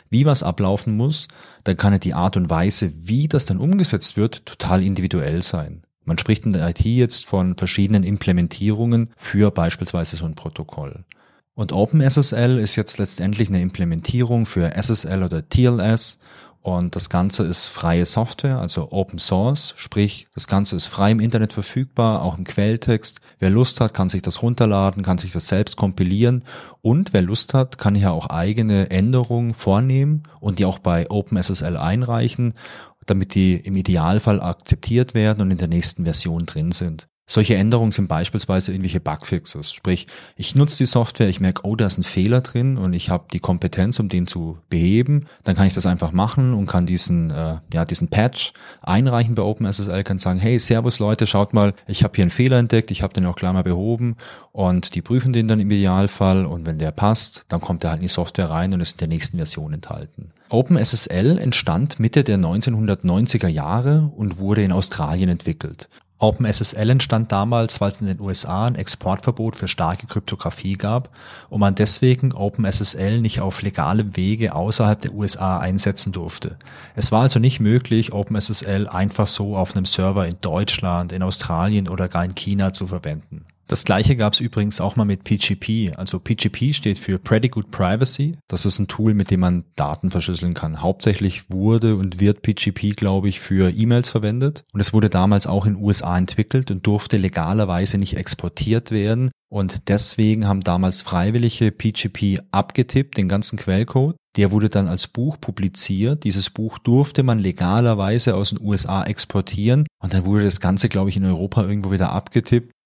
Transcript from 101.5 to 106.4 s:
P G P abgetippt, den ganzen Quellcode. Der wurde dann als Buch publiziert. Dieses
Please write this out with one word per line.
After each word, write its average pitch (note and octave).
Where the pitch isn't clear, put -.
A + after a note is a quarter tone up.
P -
G -
P G2
abgetippt, B2+
den G2
ganzen G2+
Quellcode. B2+
Der G2+
wurde G#2
dann G2
als F2+
Buch C#3
publiziert. G2+
Dieses G2